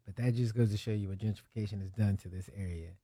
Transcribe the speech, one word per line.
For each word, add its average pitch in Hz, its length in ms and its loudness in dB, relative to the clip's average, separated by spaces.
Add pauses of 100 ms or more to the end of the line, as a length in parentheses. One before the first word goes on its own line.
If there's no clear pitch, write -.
But 95 120 -14
that 120 180 2
just 117 200 2
goes 117 160 6
to 101 60 2
show 107 160 -4
you 104 160 0
what 95 100 -4
gentrification 107 640 -2
has 95 100 -6
done 101 280 4
to - 100 -14
this 92 280 -8
area. 87 340 -6 (140)